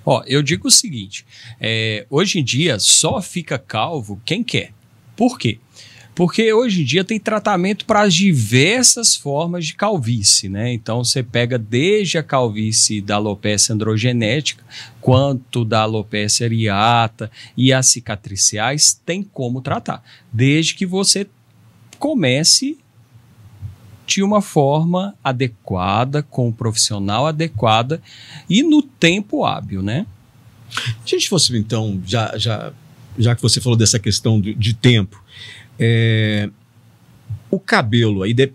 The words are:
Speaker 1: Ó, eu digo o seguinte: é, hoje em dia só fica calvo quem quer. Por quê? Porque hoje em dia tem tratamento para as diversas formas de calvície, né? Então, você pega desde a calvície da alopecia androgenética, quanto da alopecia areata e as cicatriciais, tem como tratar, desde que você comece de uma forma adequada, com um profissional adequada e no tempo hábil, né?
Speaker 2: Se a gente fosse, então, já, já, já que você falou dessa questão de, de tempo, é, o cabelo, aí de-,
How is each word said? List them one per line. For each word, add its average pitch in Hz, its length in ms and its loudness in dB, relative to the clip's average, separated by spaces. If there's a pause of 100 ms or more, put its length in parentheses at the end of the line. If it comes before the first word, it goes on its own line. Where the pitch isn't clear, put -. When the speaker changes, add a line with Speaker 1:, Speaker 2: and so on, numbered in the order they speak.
Speaker 1:
Ó, 139 220 0
eu 139 160 2
digo 151 280 -2
o - 20 4
seguinte: 113 540 0 (340)
é, 110 500 -4
hoje 185 300 0
em 147 40 0
dia 127 360 0
só - 420 2
fica 165 380 -8
calvo 113 680 -6
quem 208 180 -2
quer. - 280 -4 (440)
Por 240 220 0
quê? - 220 -2 (560)
Porque 214 360 2
hoje 220 300 0
em 143 40 -2
dia 151 180 0
tem 220 160 -4
tratamento 208 680 -2
para 214 160 2
as 208 120 4
diversas 180 1000 4
formas 165 520 -4
de 160 80 -10
calvície, 120 760 0
né? 110 240 -4
Então, 117 300 -4
você 127 180 -2
pega 120 360 -2
desde 156 600 0
a 156 60 -2
calvície 110 760 0
da 104 160 -2
alopecia 104 600 0
androgenética, 110 880 0 (360)
quanto 127 640 2
da 110 180 0
alopecia 110 640 -2
areata 113 840 0 (240)
e 127 160 4
as 131 140 4
cicatriciais, 110 1200 -2
tem 180 160 -4
como 127 400 -8
tratar, - 420 -6 (300)
desde 143 400 2
que - 120 -6
você 190 420 0 (720)
comece 214 760 0 (1300)
de - 160 -2
uma 202 200 2
forma 165 800 0
adequada, 123 1000 -2
com 127 280 -2
um - 20 -2
profissional 107 720 -2
adequada 151 760 0 (480)
e 196 120 4
no 302 200 4
tempo 202 640 0
hábil, 101 360 -4
né? 117 240 -2 (1000)
Speaker 2:
Se - 100 -2
a - 20 2
gente - 120 -2
fosse, 139 280 2
então, 107 480 -4
já, 110 320 -2
já, 107 360 -6 (440)
já 117 160 2
que 113 80 -4
você - 200 2
falou 120 160 2
dessa 113 200 4
questão 110 440 0
de, 101 120 -2
de 110 200 0
tempo, 113 500 2 (560)
é, 110 720 2 (1000)
o 196 80 0
cabelo, 113 640 0
aí 104 120 0
de-, 131 220 2